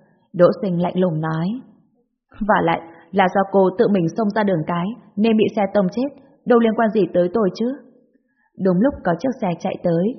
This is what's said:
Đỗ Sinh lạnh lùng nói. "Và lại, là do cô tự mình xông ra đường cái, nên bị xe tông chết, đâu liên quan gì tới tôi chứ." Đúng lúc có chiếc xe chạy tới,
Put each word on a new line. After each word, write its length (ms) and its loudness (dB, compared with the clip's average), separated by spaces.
Đỗ 140 6
Sinh 200 -2
lạnh 180 -2
lùng 220 0
nói. 260 -4
"Và 160 2
lại, 180 0
là 240 4
do 60 2
cô 260 4
tự 100 4
mình 180 2
xông 120 -2
ra 140 -2
đường 240 0
cái, 200 -4
nên 220 2
bị 80 4
xe 60 -2
tông 180 2
chết, 180 -4
đâu 140 4
liên 160 2
quan 140 0
gì 140 2
tới 200 2
tôi 220 0
chứ." 120 -4
Đúng 160 2
lúc 140 2
có 160 0
chiếc 100 -4
xe 80 -2
chạy 240 -6
tới, 200 0